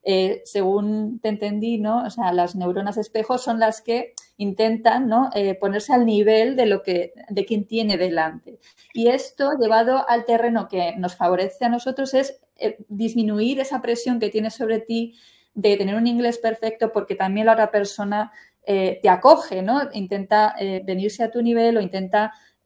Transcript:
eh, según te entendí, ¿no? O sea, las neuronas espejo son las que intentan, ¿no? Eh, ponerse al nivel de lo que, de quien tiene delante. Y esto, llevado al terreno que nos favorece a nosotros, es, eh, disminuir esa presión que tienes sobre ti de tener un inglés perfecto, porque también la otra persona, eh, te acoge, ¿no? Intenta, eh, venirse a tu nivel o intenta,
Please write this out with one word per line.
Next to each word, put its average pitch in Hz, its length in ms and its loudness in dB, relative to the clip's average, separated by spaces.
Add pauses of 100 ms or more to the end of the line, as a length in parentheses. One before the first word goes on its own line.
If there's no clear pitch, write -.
eh, 190 420 0
según 208 760 -2
te 220 80 -4
entendí, 208 500 -4
¿no? 214 260 -2
O 220 60 -8
sea, 190 220 -2
las 175 220 0
neuronas 190 420 -4
espejo 220 420 -2
son 233 200 -4
las 220 220 0
que - 320 -4 (240)
intentan, 226 720 0
¿no? 240 260 2
Eh, 196 220 0
ponerse 202 380 -4
al 247 120 6
nivel 220 500 4
de 254 120 2
lo 190 160 0
que, 175 300 -2 (160)
de 202 160 -2
quien 208 220 -2
tiene 214 300 -2
delante. 165 600 -4 (340)
Y 226 140 2
esto, 277 520 0
llevado 233 500 2
al 233 160 2
terreno 233 420 0
que 175 300 -4
nos 180 180 -6
favorece 185 500 -2
a 233 40 2
nosotros, 262 440 -4
es, 269 260 0 (160)
eh, - 220 -4 (100)
disminuir 220 720 0
esa 262 220 -4
presión 233 380 -2
que 214 100 -2
tienes 220 260 -4
sobre 220 240 -2
ti 233 360 -4 (380)
de 202 240 2
tener 202 180 -2
un 226 120 2
inglés 240 300 0
perfecto, 220 540 -2
porque 196 240 -2
también 190 320 0
la 226 60 10
otra 220 180 2
persona, 208 600 -2 (340)
eh, 190 360 0
te 208 80 4
acoge, 185 520 6
¿no? 233 200 0 (120)
Intenta, 202 680 0
eh, 190 260 -4
venirse 190 380 -4
a 226 80 -2
tu 240 100 -2
nivel 233 360 4
o 214 40 2
intenta, 190 520 -4 (320)